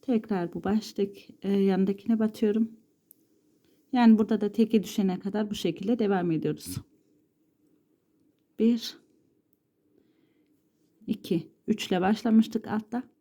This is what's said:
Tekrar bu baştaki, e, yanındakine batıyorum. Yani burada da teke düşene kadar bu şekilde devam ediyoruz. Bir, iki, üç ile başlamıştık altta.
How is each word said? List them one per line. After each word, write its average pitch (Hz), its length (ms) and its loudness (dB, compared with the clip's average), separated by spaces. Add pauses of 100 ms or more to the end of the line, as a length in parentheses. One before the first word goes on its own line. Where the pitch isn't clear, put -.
Tekrar 202 520 -2
bu 170 100 -10
baştaki, 202 760 -4
e, 196 100 -2
yanındakine 196 680 2
batıyorum. 220 540 0 (1200)
Yani 226 260 8
burada 220 220 0
da 208 120 -2
teke 220 300 2
düşene 185 360 -2
kadar 208 320 -4
bu 208 40 -6
şekilde 190 440 -2
devam 196 320 0
ediyoruz. 151 460 -4 (1800)
Bir, 233 400 0 (2000)
iki, - 460 -4 (140)
üç - 220 -4
ile 185 120 0
başlamıştık 220 680 2
altta. 220 360 -6 (180)